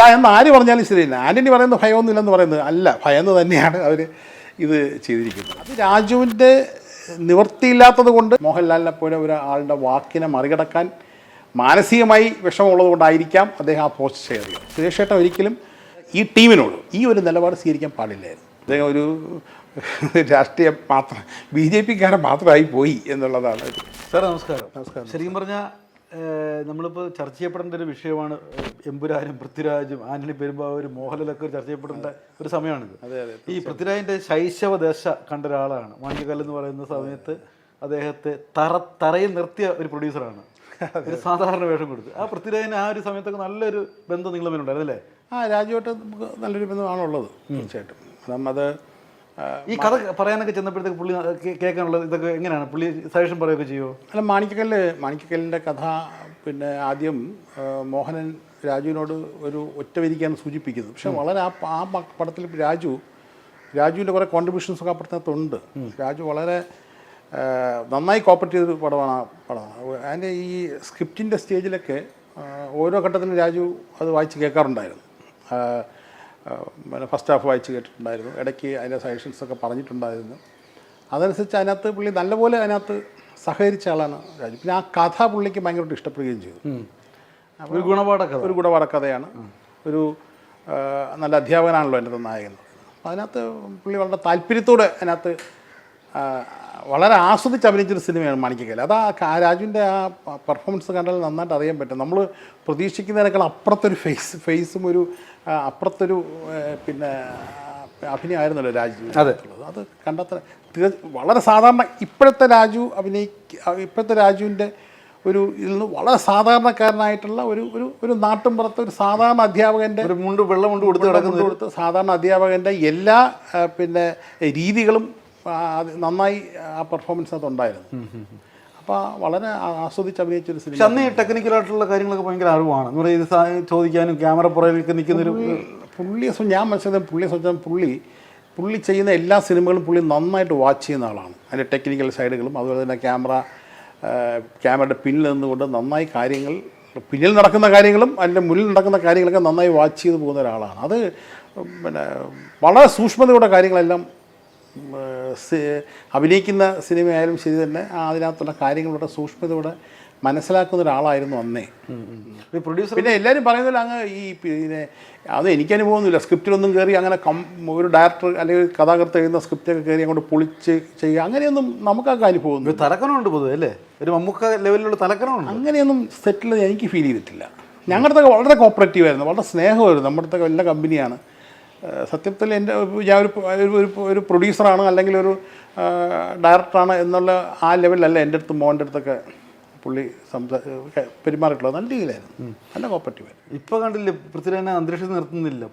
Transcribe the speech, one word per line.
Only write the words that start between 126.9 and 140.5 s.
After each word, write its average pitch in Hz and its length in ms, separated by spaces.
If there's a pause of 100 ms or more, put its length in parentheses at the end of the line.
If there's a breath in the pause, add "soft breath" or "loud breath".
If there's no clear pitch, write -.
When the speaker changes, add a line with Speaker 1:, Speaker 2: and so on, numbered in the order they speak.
Speaker 1:
ഉണ്ടായിരുന്നു. 120 360 (100)
Speaker 2:
ഉം, 117 180
ഉം, 107 160
ഉം. 107 80 (400 soft breath)
Speaker 1:
അപ്പോൾ 196 200 (240)
വളരെ 185 240 (180)
ആ-, 165 200
ആസ്വദിച്ച് 185 380
അഭിനയിച്ചൊരു 170 400
സിനിമ. 143 100
Speaker 2:
പക്ഷെ 139 160
അന്ന് 254 160
ഈ 254 40 (100)
ടെക്നിക്കലായിട്ടുള്ള 214 720
കാര്യങ്ങളൊക്കെ 196 360
ഭയങ്കര 180 300
അറിവാണ്. 143 320
എന്ന് 151 120
പറയുന്നത് 170 260
ഇത് 165 60
സാ-, 175 380
ചോദിക്കാനും 170 520
ക്യാമറ 160 240 (100)
പുറകിലൊക്കെ 165 420
നിൽക്കുന്നൊരു 165 380
Speaker 1:
പുള്ളി, 196 180 (400)
പുള്ളിയെ 214 420
സു-, 214 180
ഞാൻ 208 160
മനസ്സിലാക്കുന്നത് 196 400
പുള്ളിയെ 170 200
സംബന്ധിച്ചാൽ 170 360
പുള്ളി, 170 240 (640 soft breath)
പുള്ളി 202 200 (120)
ചെയ്യുന്ന 196 300
എല്ലാ 190 200 (100)
സിനിമകളും 180 380
പുള്ളി 170 160 (100)
നന്നായിട്ട് 170 500